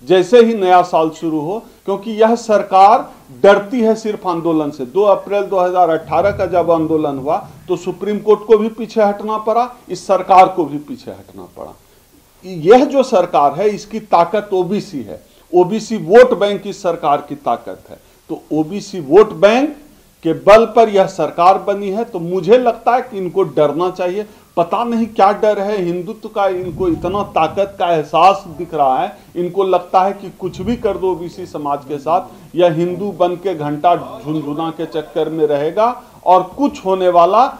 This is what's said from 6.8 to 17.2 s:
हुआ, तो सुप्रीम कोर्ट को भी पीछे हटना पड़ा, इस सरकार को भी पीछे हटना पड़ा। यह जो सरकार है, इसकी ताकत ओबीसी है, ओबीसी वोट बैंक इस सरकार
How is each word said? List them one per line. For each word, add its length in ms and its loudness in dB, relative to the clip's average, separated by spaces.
हुआ, 200 -4
तो 80 -2
सुप्रीम 440 -6
कोर्ट 260 0
को 120 4
भी 120 -2
पीछे 340 -4
हटना 340 -2
पड़ा, 320 -2
इस 180 -12
सरकार 400 6
को 180 -4
भी 120 -8
पीछे 340 -14
हटना 360 -18
पड़ा। 160 -16
यह 400 2
जो 180 0
सरकार 500 0
है, 160 0
इसकी 300 -8
ताकत 540 0
ओबीसी 480 -4
है, 200 -14
ओबीसी 440 0
वोट 360 0
बैंक 340 -4
इस 140 -12
सरकार 480 -2